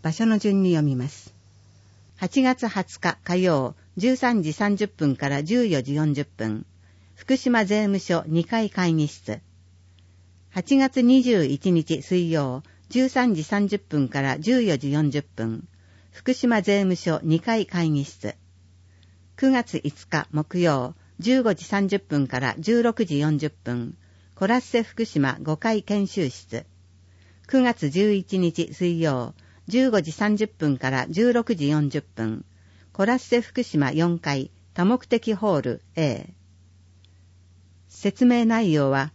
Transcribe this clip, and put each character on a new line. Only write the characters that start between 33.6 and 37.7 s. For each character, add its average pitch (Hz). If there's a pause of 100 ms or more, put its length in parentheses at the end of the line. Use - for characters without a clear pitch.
島 143
四 170
階、 143 (240)
多 180
目 240
的 220
ホ 196
ー 180
ル 120 (140)
A。 143 (1600)